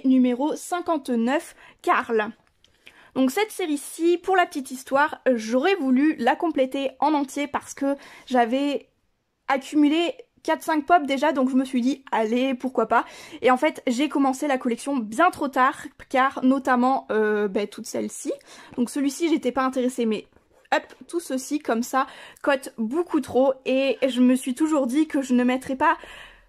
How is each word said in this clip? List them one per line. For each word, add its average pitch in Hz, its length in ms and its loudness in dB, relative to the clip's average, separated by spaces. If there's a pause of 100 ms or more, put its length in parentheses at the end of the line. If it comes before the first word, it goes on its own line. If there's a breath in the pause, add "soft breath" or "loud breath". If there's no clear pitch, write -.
numéro 254 480 2
cinquante-neuf 294 1000 -4 (240 loud breath)
Carl. 226 500 0 (840 loud breath)
Donc 262 160 2
cette 427 200 -2
série-ci, 339 680 -2
pour 370 200 0
la 359 80 4
petite 285 260 -8
histoire, 269 480 -2 (140)
j'aurais 247 420 0
voulu 277 420 2
la 254 200 2
compléter 277 540 -2 (100)
en 302 120 4
entier 285 340 -2
parce - 260 -8
que 277 240 -2 (300 loud breath)
j'avais 254 600 0 (640)
accumulé 294 640 2 (300)
quatre 320 180 -2
cinq 311 240 -2
pop 349 220 6
déjà, 277 240 2
donc 262 180 0
je 269 60 -2
me 262 100 2
suis 254 160 -2
dit, 254 300 -2
allez, 240 420 0
pourquoi 254 320 -2
pas. 233 180 2 (380 loud breath)
Et - 80 4
en 254 80 4
fait, 311 300 -2
j'ai 269 220 0
commencé 277 380 0
la 262 120 0
collection 262 360 -4
bien 240 360 0
trop 311 160 -4
tard, 269 400 0 (200)
car 269 360 0
notamment, 262 680 2
euh, 214 360 0
bah, 202 180 -4
toutes 214 220 -14
celles-ci. 233 440 -8 (460 loud breath)
Donc 240 140 -2
celui-ci, 285 360 -2
j'étais 285 240 0
pas 262 120 -2
intéressée, 254 420 -2
mais 214 220 -2 (440)
Hop, 302 120 0 (240)
tout 339 120 -6
ceci 277 400 -6
comme 233 240 -2
ça 269 240 -2 (340 loud breath)
cote 277 360 -2
beaucoup 285 440 -2
trop 262 320 2 (120)
et 269 320 0 (100)
je 240 140 0
me 254 140 6
suis 254 200 -4
toujours 311 320 0
dit 302 200 0
que 302 140 -2
je 254 120 -2
ne 247 100 4
mettrais 262 320 -2
pas 302 220 2 (500 loud breath)